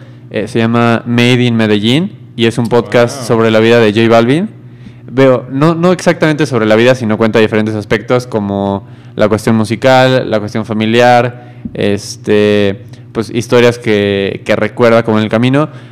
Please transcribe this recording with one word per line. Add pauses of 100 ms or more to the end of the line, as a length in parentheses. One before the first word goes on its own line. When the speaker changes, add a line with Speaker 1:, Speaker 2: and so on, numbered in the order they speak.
(300)
Speaker 1:
eh,
se
llama
Made
in
Medellín (240)
y
es
un
podcast
Speaker 2:
Wow.
Speaker 1:
sobre
la
vida
de
J
Balvin. (600)
Veo,
no,
no
exactamente
sobre
la
vida,
sino
cuenta
diferentes
aspectos
como (280)
la
cuestión
musical,
la
cuestión
familiar, (180)
este, (300)
pues,
historias
que,
que
recuerda
como
en
el
camino. (220)